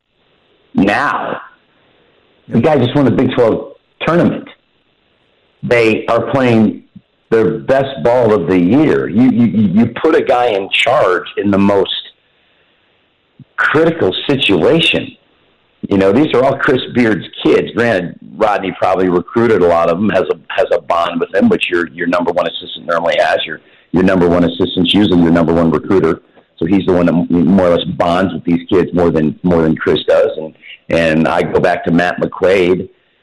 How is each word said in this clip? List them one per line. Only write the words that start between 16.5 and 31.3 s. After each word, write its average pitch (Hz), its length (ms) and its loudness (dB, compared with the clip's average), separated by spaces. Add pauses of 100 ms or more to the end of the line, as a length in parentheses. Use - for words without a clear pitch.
Chris 131 240 0 (120)
Beard's 113 320 0 (160)
kids. 101 320 0
Granted, 98 460 -2 (160)
Rodney 95 420 -2
probably 92 300 0
recruited 98 540 0
a 87 40 4
lot 85 240 2
of 85 80 0
them, 101 120 -2
has 90 140 0
a, - 140 -4 (120)
has 95 240 -2
a - 80 -2
bond 85 400 -4
with - 100 -6
them, 104 160 2
which 87 220 0
your, 87 220 -4
your 85 160 -8
number 87 260 -2
one 87 140 -2
assistant 82 400 -12
normally 82 300 -2
has. 85 280 0
Your, 80 160 -14 (300)
your 87 120 0
number 92 240 2
one 87 160 2
assistant's 87 500 -2
usually 92 280 2
your 82 100 2
number 82 220 2
one 82 180 2
recruiter. 82 500 0 (360)
So 82 80 -4
he's 95 200 0
the 95 60 0
one 87 140 2
that 80 100 0
m-, 85 300 0
more 92 220 2
or 85 100 2
less 85 180 -4
bonds 87 380 0
with 80 100 -10
these 85 240 -2
kids 87 260 0
more 85 160 2
than, 76 340 -2
more 87 180 2
than 78 160 0
Chris 85 280 -2
does. - 300 2
And, 78 180 -10 (360)
and 80 400 0
I 85 140 0